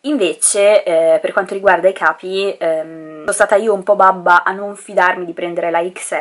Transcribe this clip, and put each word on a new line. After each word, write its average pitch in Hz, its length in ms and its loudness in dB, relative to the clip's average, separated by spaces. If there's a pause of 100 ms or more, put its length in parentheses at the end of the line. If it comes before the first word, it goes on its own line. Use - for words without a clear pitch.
Invece, 202 760 2
eh, 165 400 2
per 185 100 -4
quanto 196 220 -2
riguarda 185 340 2
i 196 60 4
capi, 190 640 -2
ehm, 160 640 -6
sono 156 120 -4
stata 202 240 0
io 214 160 0
un 190 120 -2
po' 202 120 2
babba 185 460 4
a - 100 -4
non 202 240 -8
fidarmi 185 500 -2
di 170 80 -12
prendere 170 360 -4
la 170 180 -2
X 175 340 -8